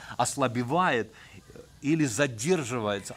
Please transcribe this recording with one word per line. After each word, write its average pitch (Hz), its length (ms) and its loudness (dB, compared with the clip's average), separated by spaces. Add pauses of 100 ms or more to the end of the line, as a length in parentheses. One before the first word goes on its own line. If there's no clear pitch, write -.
(180)
ослабевает, 123 920 2 (420)
э, - 60 -18 (220)
или 151 240 2
задерживается, 120 1120 0